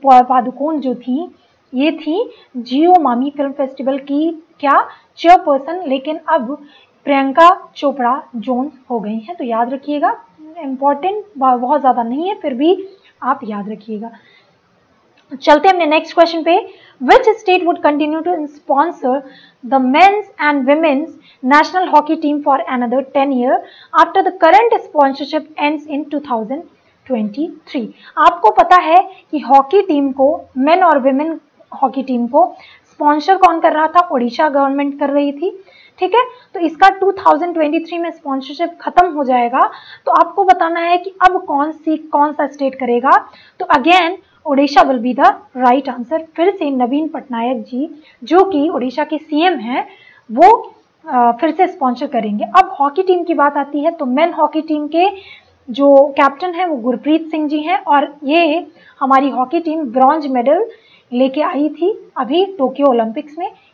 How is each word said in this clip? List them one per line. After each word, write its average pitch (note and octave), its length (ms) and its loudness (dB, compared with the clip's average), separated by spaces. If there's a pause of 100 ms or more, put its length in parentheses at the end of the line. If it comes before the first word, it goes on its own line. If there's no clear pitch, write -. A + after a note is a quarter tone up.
पादुकोण B3+ 720 2
जो B3 160 -4
थी, C#4 400 -8 (380)
ये C#4+ 180 0
थी D#4+ 400 -4 (260)
Jio C#4 420 2
Mami C4+ 380 -2
Film C#4 140 -4
Festival C4+ 460 -4
की D4 480 -4 (140)
क्या D4+ 280 0 (300)
chairperson, E4 720 2
लेकिन C#4 320 -6 (100)
अब D4 360 -4 (380)
प्रियंका C#4+ 720 2
चोपड़ा C4+ 480 -2 (120)
Jones B3+ 360 -4 (200)
हो A#3 80 -2
गई G#3+ 200 -6
हैं। E4 160 -14
तो F4 80 -10
याद A#3 300 -2
रखिएगा, D4 480 -4 (360)
important C#4+ 680 -4 (120)
ब-, B3+ 240 2
बहुत C4+ 180 0
ज़्यादा B3 240 0
नहीं C#4 240 -6
है, G4+ 80 -4
फिर D4+ 180 -6
भी D#4+ 340 0 (360)
आप B3 200 -4
याद G3+ 260 -8
रखिएगा। A3 420 -12 (1300)
चलते D4+ 260 4
हैं F#4 80 6
अपने E4+ 100 0
नेक्स्ट D#4 300 -2
क्वेश्चन E4 280 2
पे। - 440 -2 (160)
Which G#4 200 6
state F#4 420 0
would E4 200 -2
continue D4+ 420 -2
to F4+ 60 0
sponsor D4 880 -4 (460)
the C4 140 0
men's F#4 420 4 (220)
and C#4 240 0
women's D4+ 380 0 (380)
national D#4 480 2
hockey D4+ 320 2
team D4 180 -2
for C#4 140 2 (200)
another B3 260 -2 (140)
ten C#4 100 0
year C4+ 300 0 (420)
after E4 240 2
the F#4 80 -2 (120)
current G#4+ 300 6
sponsorship C#4+ 680 -2
ends D4 460 -6
in D4 160 -6
two D4 260 -8
thousand A#3+ 300 -6 (500)
twenty-three? A3+ 760 -6 (300)
आपको E4+ 340 4
पता F4+ 240 4
है F4 340 4 (220)
कि D4+ 80 -4
हॉकी C4+ 420 4
टीम C#4+ 300 0
को, C4+ 300 0 (160)
मेन D#4+ 260 2
और D4+ 160 4
विमेन C#4 400 -2 (440)
हॉकी C4 200 -2
टीम A#3+ 240 -4
को E4+ 280 2 (360)
स्पॉन्सर D4+ 460 0
कौन E4+ 220 4
कर D#4+ 140 2
रहा D#4 140 0
था? F4 240 2
ओडिशा B3+ 380 0
गवर्नमेंट C#4 500 -2
कर C#4+ 100 -2
रही C#4+ 220 0
थी, E4 320 -8 (360)
ठीक F#4 160 -2
है। B4 100 2 (280)
तो F#4+ 60 -10
इसका E4+ 300 4
टू F#4+ 220 0
थाउजेंड E4 420 0
ट्वेंटी D#4+ 260 -2
थ्री E4+ 180 -10
में E4+ 140 -6
स्पॉन्सरशिप D4+ 720 -8
खत्म F4+ 300 0
हो D4 120 -4
जाएगा। B3+ 480 0 (340)
तो F4+ 60 -2
आपको E4+ 320 0
बताना F4 360 2
है F4 180 0
कि F4+ 120 -6
अब F#4 360 0
कौन D4+ 260 -2
सी, D#4 260 -4
कौन D4+ 360 -2
सा D4 140 -2
state C4+ 280 -4
करेगा। B3+ 520 2 (320)
तो F#4 60 -6
again, E4 480 2 (340)
Odisha C#4+ 380 2
will C4 160 -2
be B3 140 -4
the F4 180 4 (240)
right B3+ 400 0
answer। D#4 260 -4
फिर F4 320 -2
से D#4 160 -4
नवीन C4+ 360 -2
पटनायक A#3+ 560 -6
जी, B3+ 400 -10 (200)
जो D#4+ 200 4
कि E4 260 -2
ओडिशा C4 340 -4
के D4+ 140 -6
सीएम D#4 360 0
हैं, C4 340 -6 (440)
वो, G4 420 4 (340)
अ, B3 240 2
फिर D4+ 200 -2
से E4+ 160 2
sponsor B3+ 400 -4
करेंगे। G#3+ 360 -4
अब F4+ 360 2
hockey C#4 240 0
team F4+ 200 0
की E4+ 100 -2
बात C#4+ 240 0
आती C#4+ 220 -6
है, D#4+ 120 -2
तो D#4+ 140 -6
मेन D4+ 280 0
hockey D#4 280 -2
team D4+ 260 -4
के E4+ 220 0 (600)
जो C#4 480 4
captain C#4+ 340 0
हैं, F4 140 -4
वो D#4 120 -4
गुरप्रीत C#4+ 540 -2
सिंह D4+ 180 -4
जी D4+ 100 -2
हैं। F4 240 -4
और D4 400 0
ये D#4+ 440 0 (320)
हमारी C4+ 300 2
hockey B3+ 300 -4
team D#4+ 240 -6
bronze C4+ 440 0
medal C4 420 0 (440)
लेके C4+ 280 0
आई D4 280 -2
थी F4 480 -6
अभी D4 280 0
Tokyo C#4 420 -2
Olympics A#3 500 -2
में, G4 140 -8 (220)